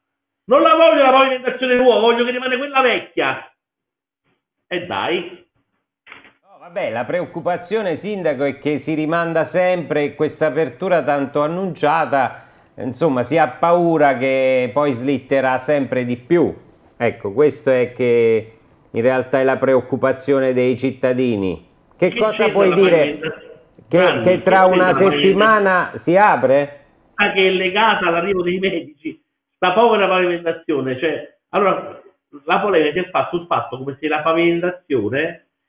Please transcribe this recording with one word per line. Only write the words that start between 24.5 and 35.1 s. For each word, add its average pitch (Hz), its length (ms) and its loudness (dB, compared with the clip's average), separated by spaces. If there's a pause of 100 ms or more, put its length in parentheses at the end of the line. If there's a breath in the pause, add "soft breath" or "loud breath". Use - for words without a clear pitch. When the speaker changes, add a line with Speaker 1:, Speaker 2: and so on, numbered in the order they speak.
Speaker 1:
c'entra 185 60 8
Speaker 2:
una 185 200 4
Speaker 1:
la 180 60 2
pavimentazione? 180 300 2
Speaker 2:
settimana 196 720 2
si 170 220 0
apre? 143 640 2 (340)
Speaker 1:
Ah, 202 180 0
che 190 160 2
è - 20 2
legata 185 560 0
all'arrivo 175 360 0
dei 180 160 -2
medici, 165 640 -8 (360)
sta 180 160 0
povera 214 340 4
pavimentazione, 170 920 -2
cioè, 151 380 -6 (140)
allora, 185 500 -2 (440)
la 180 160 0
polemica 175 400 0
si 180 60 -4
è - 40 -18
fatta - 200 -2
sul 170 160 -8
fatto - 320 -6
come 135 220 -10
se 156 60 -6
la 151 160 -4
pavimentazione 165 1200 -2 (220)